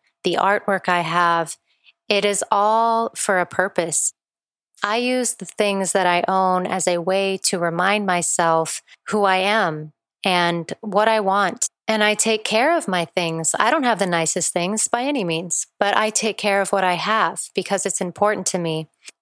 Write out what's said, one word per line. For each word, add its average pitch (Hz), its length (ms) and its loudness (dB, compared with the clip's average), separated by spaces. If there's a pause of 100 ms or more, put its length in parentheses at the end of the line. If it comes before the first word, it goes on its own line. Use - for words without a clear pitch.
(240)
the 175 160 0
artwork 196 480 0
I 175 140 0
have, 170 540 0 (520)
it 202 160 2
is 202 260 0
all 226 640 2
for 190 240 0
a 175 80 0
purpose. - 680 -2 (720)
I 208 140 0
use 247 380 0
the - 100 -12
things 196 480 -2
that 185 140 2
I 175 200 2
own 185 400 0
as 185 220 -2
a 175 100 0
way 190 460 -2
to 190 160 -2
remind 180 460 0
myself 165 760 0 (260)
who 208 160 2
I 190 120 4
am 185 560 0 (340)
and 170 540 0
what 208 260 2
I 220 140 4
want. 196 480 0 (180)
And 220 160 0
I 214 120 4
take 214 300 0
care 254 300 2
of 294 140 -2
my 180 160 0
things. 165 540 -2
I 220 120 2
don't 302 120 2
have 233 160 2
the 190 80 0
nicest 170 480 -2
things 185 340 -2
by 240 140 -2
any 277 200 -2
means, 170 440 -4 (120)
but 202 160 2
I 220 140 2
take 214 300 -2
care 202 240 2
of 185 100 -2
what 196 100 2
I 180 120 2
have 180 600 -2
because 190 300 -2
it's 190 160 -4
important 190 480 0
to 185 100 -2
me. 160 300 -4 (340)